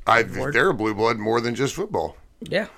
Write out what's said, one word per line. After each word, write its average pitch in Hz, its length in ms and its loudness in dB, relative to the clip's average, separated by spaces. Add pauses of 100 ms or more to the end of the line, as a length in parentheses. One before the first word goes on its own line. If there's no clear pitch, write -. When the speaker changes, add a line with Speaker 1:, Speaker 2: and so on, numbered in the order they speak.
Speaker 1:
I, 113 160 6
Speaker 2:
word. 131 320 -4
Speaker 1:
they're 143 160 4
a - 40 0
blue 107 200 0
blood 113 240 2
more 110 220 0
than 117 140 -2
just 123 200 -2
football. 127 420 -4 (240)
Speaker 2:
Yeah. - 380 -4